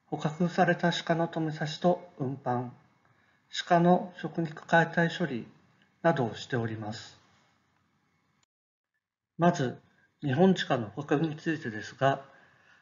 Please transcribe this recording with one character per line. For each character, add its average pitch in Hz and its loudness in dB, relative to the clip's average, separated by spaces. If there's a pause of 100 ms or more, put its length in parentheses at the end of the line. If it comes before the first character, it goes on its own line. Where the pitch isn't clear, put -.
捕 151 -8
獲 165 -2
さ 180 2
れ 175 4
た 175 2
鹿 - -2
の 165 0
止 165 -6
め 156 -2
刺 151 -6
し - -8
と 180 0 (120)
運 135 -4
搬、 123 -4 (960)
鹿 175 4
の 180 4
食 170 -6
肉 151 -8
解 160 4
体 170 0
処 170 -4
理 120 -6 (560)
な 165 4
ど 135 0
を 104 -6
し - -14
て - -6
お 117 -2
り 113 -6
ま 107 -8
す。 - -16 (2250)
ま 170 6
ず、 131 0 (460)
ニ 143 0
ホ 175 6
ン 185 6
ジ - -2
カ 139 0
の 113 -6
捕 147 -10
獲 156 0
に 151 -6
つ 165 -6
い 156 -2
て 123 -8
で 107 -8
す - -16
が、 135 2 (600)